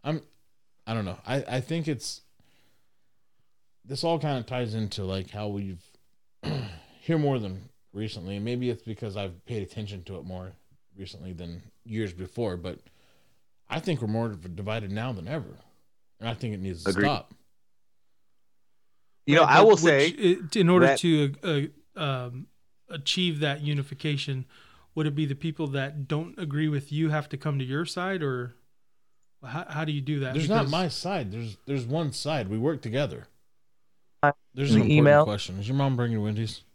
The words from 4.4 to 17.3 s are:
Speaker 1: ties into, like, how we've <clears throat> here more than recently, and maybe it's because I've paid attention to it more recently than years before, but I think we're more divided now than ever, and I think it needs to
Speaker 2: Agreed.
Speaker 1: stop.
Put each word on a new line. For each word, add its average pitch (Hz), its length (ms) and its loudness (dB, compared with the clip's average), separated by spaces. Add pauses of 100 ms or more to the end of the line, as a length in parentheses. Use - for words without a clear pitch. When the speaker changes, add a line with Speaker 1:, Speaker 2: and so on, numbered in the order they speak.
Speaker 1:
ties 123 300 -4
into, 107 320 -4
like, 95 240 -4
how 104 180 -6
we've 101 340 -6 (640)
<clears throat> 123 560 -8
here 165 180 -2
more 139 220 2
than 101 300 -8 (240)
recently, 101 440 -8
and 101 80 -6
maybe 123 240 -2
it's 123 140 -6
because 107 340 -10
I've 95 280 -8
paid 117 180 -6
attention 101 420 -10
to 95 120 -10
it 76 80 -12
more 92 260 -12 (460)
recently 92 360 -14
than 85 300 -12 (220)
years 107 280 -4
before, 92 440 -6
but 87 220 -10 (880)
I 160 100 -4
think 160 220 -2
we're 113 60 -4
more 113 220 0
divided 98 600 -6
now 113 220 -4
than 87 140 -10
ever, 139 300 -8 (600)
and 110 100 -6
I 113 40 -4
think 110 200 -4
it 98 80 -6
needs 90 220 -6
to 98 80 0
Speaker 2:
Agreed. 98 140 2
Speaker 1:
stop. 131 280 -2 (1900)